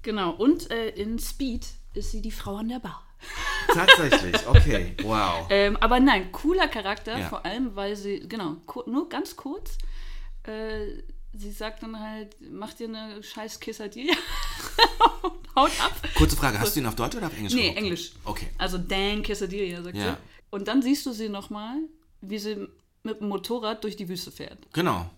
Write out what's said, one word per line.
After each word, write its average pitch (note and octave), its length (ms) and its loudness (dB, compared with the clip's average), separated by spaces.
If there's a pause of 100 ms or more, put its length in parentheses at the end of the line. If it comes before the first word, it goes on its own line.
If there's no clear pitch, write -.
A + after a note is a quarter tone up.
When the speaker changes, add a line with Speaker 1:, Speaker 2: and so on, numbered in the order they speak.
Speaker 1:
Genau. G3+ 300 0
Und, C4+ 400 4
äh, A3+ 180 0
in A3 280 -4
Speed A#3+ 480 -4 (280)
ist G#3 180 -2
sie G#3+ 100 -2
die G#3+ 100 -4
Frau G3+ 260 -6
an A3 120 -4
der B3 100 -4
Bar. - 220 -10 (720)
Speaker 2:
Tatsächlich, - 720 6
okay, G#2 520 8
Speaker 1:
<laughs> F#2+ 60 -4
Speaker 2:
wow. F#2+ 460 2
Speaker 1:
Ähm, G2+ 280 4
aber A3+ 220 6
nein, A3 320 6
cooler E4+ 360 2
Charakter, G#3+ 500 -4
Speaker 2:
Ja. E3+ 120 -4
Speaker 1:
vor - 160 -8
allem, A3 300 -4
weil G3+ 200 -4
sie, G3+ 320 -6
genau, F3 300 -6 (100)
ku-, - 200 -8
nur C4 200 -2
ganz - 300 -6
kurz, - 400 -6 (640)
äh, A3 580 -8 (320)
sie G#3 180 -10
sagt G#3+ 300 -10
dann A3 180 -12
halt, G#3+ 360 -12 (160)
"Mach G#3 220 -12
dir A#3 160 -10
eine A3 340 -12
scheiß A3 380 -12
Quesadilla A#3 520 -2
<laughs> - 1080 4
und - 320 -6
haut D4 160 6 (100)
ab." E4+ 120 2 (220)
Speaker 2:
Kurze D3 200 8
Frage, C3+ 240 2
hast G#2 100 2
Speaker 1:
So. - 60 -2
Speaker 2:
du D3+ 60 2
ihn B2+ 60 0
auf G#2+ 80 -2
Deutsch B2 200 0
oder F#3+ 120 -4
auf D3 100 -6
Englisch G#2 160 -2
Speaker 1:
Nee, B3 160 4
Speaker 2:
geguckt? - 80 -2
Speaker 1:
Englisch. F#3+ 340 -2 (140)
Speaker 2:
Okay. - 220 -4 (100)
Speaker 1:
Also, F#3 200 -2
"Dang, G3 460 0
Quesadilla", F#3+ 580 -4
sagt F3 160 -12
Speaker 2:
Ja. F#3+ 160 0
Speaker 1:
sie. - 40 -6 (340)
Und G3+ 180 -6
dann C4 120 4
siehst C4+ 240 2
du C4 60 -4
sie A3 160 -6
nochmal, G#3+ 520 -8 (420)
wie G3+ 180 -8
sie G3+ 280 -6 (360)
mit G#3+ 160 -6
dem G#3 100 -4
Motorrad A3 540 -4
durch G#3+ 140 -6
die F#3 100 -8
Wüste F3+ 240 -8
fährt. - 280 -16 (140)
Speaker 2:
Genau. G#2 440 0